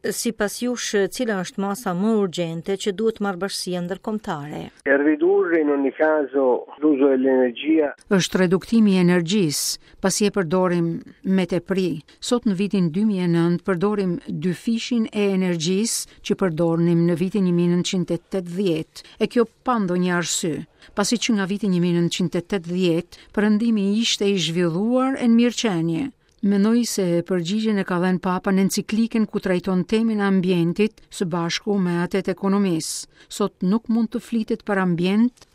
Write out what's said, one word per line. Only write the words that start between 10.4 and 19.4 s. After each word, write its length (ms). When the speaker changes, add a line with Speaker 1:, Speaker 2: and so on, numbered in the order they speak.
Speaker 3:
me 160
tepri. 480
Sot 240
në 80
vitin 400
dy 140
mijë 160
e 80
nëntë 340
përdorim 460
dy 320
fishin 560
e 220
energjisë 880
që 160
përdornim 680
në 100
vitin 300
një 80
mijë 160
nëntëqind 420
e 60
tetëdhjetë. 840
E 80
kjo 160